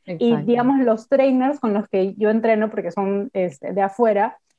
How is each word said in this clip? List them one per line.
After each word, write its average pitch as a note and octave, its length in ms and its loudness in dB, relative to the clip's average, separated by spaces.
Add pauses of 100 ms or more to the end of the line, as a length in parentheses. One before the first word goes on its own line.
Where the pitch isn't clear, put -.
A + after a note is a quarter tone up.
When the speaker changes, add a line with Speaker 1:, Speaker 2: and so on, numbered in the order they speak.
Speaker 1:
Y, A3 320 0
Speaker 2:
exacto. G3 100 -4
Speaker 1:
digamos, B3 340 2
los A3+ 280 0
trainers C4+ 520 2
con A3 140 0
los G#3 140 -4
que F#3+ 280 -2
yo G#3 140 0
entreno, A3 400 2
porque F3 200 -6
son, G3+ 420 -4
este, F3+ 400 -4
de G3 100 -2
afuera, G#3 560 0 (200)